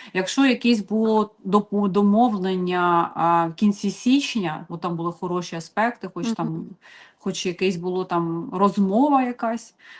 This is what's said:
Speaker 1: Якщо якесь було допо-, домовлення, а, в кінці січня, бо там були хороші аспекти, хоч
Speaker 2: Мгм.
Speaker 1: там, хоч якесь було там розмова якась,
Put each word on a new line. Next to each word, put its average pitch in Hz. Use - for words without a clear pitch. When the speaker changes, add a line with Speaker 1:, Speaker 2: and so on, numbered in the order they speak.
Speaker 1:
Якщо 190
якесь 240
було 214
допо-, 202
домовлення, 185
а, 170
в 165
кінці 202
січня, 214
бо 170
там 175
були 170
хороші 175
аспекти, 202
хоч 175
Speaker 2:
Мгм. 226
Speaker 1:
там, 165
хоч -
якесь 185
було 180
там 170
розмова 202
якась, 240